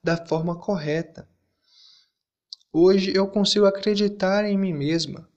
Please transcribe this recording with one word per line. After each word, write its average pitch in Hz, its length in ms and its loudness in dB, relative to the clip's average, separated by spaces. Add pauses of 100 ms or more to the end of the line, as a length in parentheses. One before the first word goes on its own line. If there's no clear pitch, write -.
da 165 220 0
forma 165 320 -4
correta. 165 680 -6 (1400)
Hoje 190 440 4
eu 190 120 2
consigo 202 380 2
acreditar 202 800 0
em 202 120 0
mim 190 160 -2
mesma. 151 640 -4